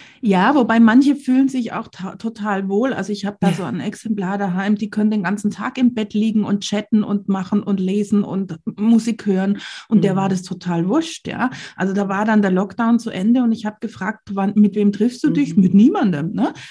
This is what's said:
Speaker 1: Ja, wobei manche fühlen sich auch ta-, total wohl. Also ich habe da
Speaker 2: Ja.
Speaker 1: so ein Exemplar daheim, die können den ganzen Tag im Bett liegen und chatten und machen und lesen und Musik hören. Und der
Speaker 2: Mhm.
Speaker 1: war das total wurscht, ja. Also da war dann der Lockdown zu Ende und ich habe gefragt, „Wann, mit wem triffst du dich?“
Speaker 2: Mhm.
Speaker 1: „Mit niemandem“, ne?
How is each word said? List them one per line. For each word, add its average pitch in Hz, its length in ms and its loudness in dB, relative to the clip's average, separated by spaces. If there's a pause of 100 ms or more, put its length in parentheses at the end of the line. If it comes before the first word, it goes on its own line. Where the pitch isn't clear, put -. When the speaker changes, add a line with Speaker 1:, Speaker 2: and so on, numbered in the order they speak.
(220)
Speaker 1:
Ja, 202 340 4
wobei 226 240 4
manche 247 360 6
fühlen 269 320 2
sich 254 260 -4
auch 185 160 -8
ta-, - 260 -12
total 208 540 -4
wohl. 226 240 0
Also 196 180 -6
ich 202 140 -6
habe 202 140 -6
da 196 100 2
Speaker 2:
Ja. 165 40 2
Speaker 1:
so 156 100 -4
ein - 160 -6
Exemplar 202 580 -6
daheim, 196 380 -2
die 208 140 -6
können 214 220 0
den 214 120 -2
ganzen 202 280 -2
Tag 233 260 -8
im 247 160 2
Bett 214 200 -6
liegen 214 300 0
und 202 180 -2
chatten 208 420 -2
und 202 260 -4
machen 190 340 -2
und 196 160 -2
lesen 202 440 0
und 185 420 -6
Musik 226 600 0
hören. 196 340 0 (280)
Und 202 160 4
der 196 100 2
Speaker 2:
Mhm. 185 40 0
Speaker 1:
war 190 120 0
das 185 120 -2
total 175 460 -4
wurscht, 320 400 -2
ja. 247 220 -4 (260)
Also 190 180 -2
da 196 160 -2
war 196 160 -2
dann 214 160 4
der 196 100 2
Lockdown 208 480 0
zu 226 100 -6
Ende 233 340 2
und 233 80 2
ich 214 140 -4
habe 214 140 -6
gefragt, 208 540 -8
„Wann, 196 220 -2
mit 208 200 4
wem 208 160 2
triffst 226 320 -2
du 302 60 2
dich?“ 170 260 -2
Speaker 2:
Mhm. 196 80 6
Speaker 1:
„Mit 185 100 2
niemandem“, 202 600 4
ne? 220 200 -2 (180)